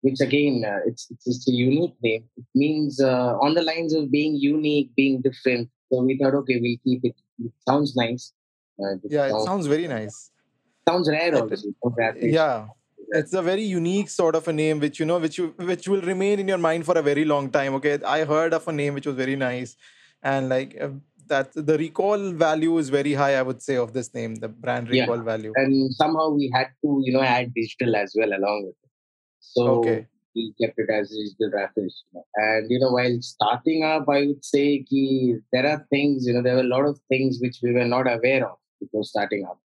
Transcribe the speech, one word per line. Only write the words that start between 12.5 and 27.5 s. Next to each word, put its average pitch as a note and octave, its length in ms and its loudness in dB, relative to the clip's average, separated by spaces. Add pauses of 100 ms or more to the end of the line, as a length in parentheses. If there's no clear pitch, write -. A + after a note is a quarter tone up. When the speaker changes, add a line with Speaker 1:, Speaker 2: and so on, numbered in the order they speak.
Speaker 1:
Yeah. - 120 0
Speaker 2:
It's D3 120 -6
a F#3 100 -2
very F#3+ 200 0
unique F#3 480 -2
sort D#3+ 240 0
of D#3+ 140 0
a E3 40 -2
name D#3 280 0
which, D3 200 -2
you D#3+ 60 0
know, E3+ 120 0
which D#3+ 200 -4
you, E3+ 200 -4
which F3+ 300 -4
will G3 140 0
remain F#3+ 380 0
in F#3+ 80 -2
your F#3+ 100 0
mind E3 260 0
for E3 140 2
a D#3 40 2
very C#3+ 220 2
long C#3+ 260 0
time. C#3 260 0
Okay, C#3+ 260 0
I D#3 220 0
heard D#3 280 2
of D#3+ 160 -2
a E3 40 -4
name C#3+ 220 -2
which C#3+ 120 -8
was C#3+ 100 -4
very C3 200 -2
nice, B2 400 -4 (460)
and, C3+ 260 -2
like, C3 320 -2
uh, C#3+ 100 -6 (380)
that C3+ 260 0
the D#3 240 2
recall G3 540 -2
value D#3+ 460 2
is D3 100 -2
very C#3+ 260 0
high, C#3 220 2
I C3 60 2
would B2+ 200 -4
say, C3+ 140 -2
of A2+ 160 -2
this A#2+ 220 -6
name, A2+ 220 -6
the A2 120 -10
brand A#2+ 420 -6
Speaker 1:
Yeah. B2+ 120 2
Speaker 2:
recall A#2+ 200 -2
value. A2 340 -4
Speaker 1:
And C3+ 380 2
somehow D#3+ 360 2
we C#3+ 240 0
had C3 140 2 (160)
to, C#3+ 200 2
you B2+ 80 0
know, C3 100 4
add B2 300 2